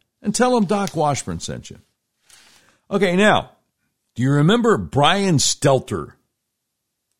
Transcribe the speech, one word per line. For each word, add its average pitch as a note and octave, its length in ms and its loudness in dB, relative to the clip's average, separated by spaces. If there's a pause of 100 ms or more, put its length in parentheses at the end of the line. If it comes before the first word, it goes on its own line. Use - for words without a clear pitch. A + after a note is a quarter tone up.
(200)
and G#3 140 -6
tell B3+ 200 0
them A3 120 0
Doc G3+ 280 -4
Washburn C#3+ 460 -4
sent - 300 -14
you. - 80 -20 (1120)
Okay, F#3 260 0
now, F#3+ 360 2 (640)
do A2+ 80 -6
you C3 80 0
remember F#3+ 460 2
Brian D3+ 600 0
Stelter A#2+ 760 -2 (1080)